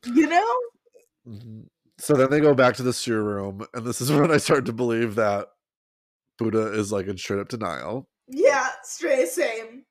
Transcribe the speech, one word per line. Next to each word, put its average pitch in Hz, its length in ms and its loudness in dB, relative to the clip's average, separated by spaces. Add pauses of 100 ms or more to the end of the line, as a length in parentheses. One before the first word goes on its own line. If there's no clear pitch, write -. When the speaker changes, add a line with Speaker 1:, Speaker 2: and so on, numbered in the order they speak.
Speaker 1:
You 277 220 4
know? 392 260 2 (720)
Speaker 2:
Mm-hmm. 110 320 -16 (380)
So - 160 2
then 131 160 4
they 147 100 4
go 147 140 6
back 123 220 4
to 127 80 -6
the 123 80 0
sewer 110 300 -2
room, 101 520 -4
and 117 100 -8
this 120 160 -6
is 127 120 -2
<laughs> - 0 -
when 147 180 4
I 151 80 4
start 143 280 2
to 120 60 -4
believe 117 440 0
that 104 320 0 (920)
Buddha 110 340 0
is, 107 200 -2
like, 98 160 -4
in 95 100 -8
straight 101 220 -4
up 101 80 -10
denial. 95 600 -8 (200)
Speaker 1:
Yeah, 269 400 2 (160)
straight, 262 440 -2
same. 226 640 -6